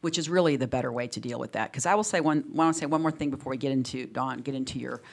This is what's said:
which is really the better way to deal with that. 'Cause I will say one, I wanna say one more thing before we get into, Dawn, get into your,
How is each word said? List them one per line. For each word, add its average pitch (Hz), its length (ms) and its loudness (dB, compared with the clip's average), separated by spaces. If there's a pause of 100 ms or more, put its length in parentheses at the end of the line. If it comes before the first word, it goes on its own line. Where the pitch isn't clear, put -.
which 165 160 -2
is 156 120 -2
really 170 260 4
the 127 120 0
better 127 240 -2
way 120 160 -4
to - 120 -8
deal 120 200 -6
with - 140 -8
that. 110 200 -2
'Cause - 120 -4
I 185 100 4
will 214 80 2
say 190 180 0
one, 151 220 4 (100)
I - 40 -2
wanna 160 160 6
say 160 120 -2
one 156 160 2
more 160 100 2
thing 151 180 -2
before 131 220 -4
we 131 60 -2
get 135 140 0
into, 127 360 0
Dawn, 127 320 -4
get 135 160 -6
into 131 240 -4
your, 123 220 -8 (120)